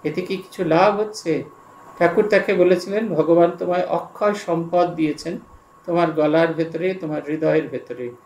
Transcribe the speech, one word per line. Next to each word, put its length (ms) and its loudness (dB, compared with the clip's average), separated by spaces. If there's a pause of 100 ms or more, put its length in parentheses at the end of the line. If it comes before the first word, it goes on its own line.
এতে 180 -4
কি 160 -6
কিছু 280 -6
লাভ 340 4
হচ্ছে?" 440 -4 (560)
ঠাকুর 280 2
তাকে 260 2
বলেছিলেন, 540 2
"ভগবান 520 4
তোমায় 260 -2
অক্ষয় 480 -2
সম্পদ 640 0
দিয়েছেন 420 -4 (480)
তোমার 260 0
গলার 420 2
ভেতরে, 400 -4
তোমার 340 -6
হৃদয়ের 400 0
ভেতরে। 440 -10 (140)